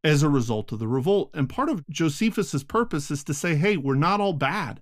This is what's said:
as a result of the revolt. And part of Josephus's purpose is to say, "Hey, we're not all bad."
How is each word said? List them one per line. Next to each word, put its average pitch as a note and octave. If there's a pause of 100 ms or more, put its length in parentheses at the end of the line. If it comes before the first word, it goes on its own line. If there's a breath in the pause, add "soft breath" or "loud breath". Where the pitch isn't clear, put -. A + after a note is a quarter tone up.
as D3+
a D3+
result A2+
of A2
the A2+
revolt. C#3
And C#3
part D4
of A3
Josephus's E3
purpose F3+
is C#3+
to D3+
say, E3
"Hey, F#3+
we're C3+
not F#3
all G3
bad." C#3+